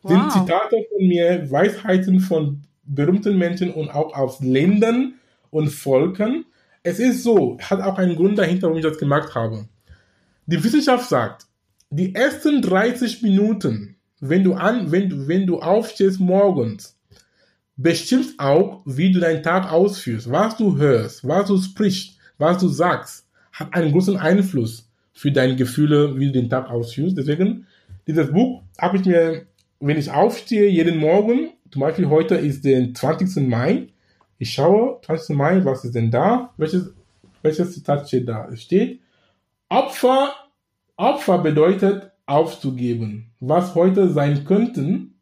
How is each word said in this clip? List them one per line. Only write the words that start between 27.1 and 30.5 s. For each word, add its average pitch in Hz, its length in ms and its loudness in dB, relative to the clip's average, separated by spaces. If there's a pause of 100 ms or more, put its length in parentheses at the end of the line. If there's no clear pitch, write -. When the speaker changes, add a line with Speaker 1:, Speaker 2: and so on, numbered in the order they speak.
Speaker 1:
Deswegen, 156 500 -2 (400)
dieses 151 240 -2
Buch 254 300 0 (180)
habe 185 180 0
ich 185 80 -2
mir, 165 400 2 (340)
wenn 147 180 0
ich 143 140 -4
aufstehe, 208 580 2